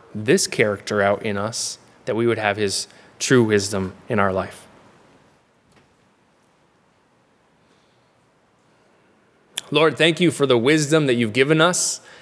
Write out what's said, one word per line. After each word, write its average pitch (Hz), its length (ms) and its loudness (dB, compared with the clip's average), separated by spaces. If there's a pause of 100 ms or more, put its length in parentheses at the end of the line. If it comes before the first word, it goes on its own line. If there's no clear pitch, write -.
(140)
this 113 320 0
character 104 560 -2
out 101 220 2
in 104 120 -4
us, 107 420 -8 (260)
that 120 100 -4
we 117 140 0
would 110 100 0
have 104 180 -2
his 101 300 -4 (320)
true 127 240 4
wisdom 98 520 0 (140)
in 110 120 0
our 98 120 2
life. - 360 -8 (4000)
Lord, 147 260 0
thank 160 220 2
you 170 100 4
for 139 160 0
the 127 100 4
wisdom 147 500 2
that 127 80 0
you've 117 180 -2
given 143 280 2
us - 400 0 (220)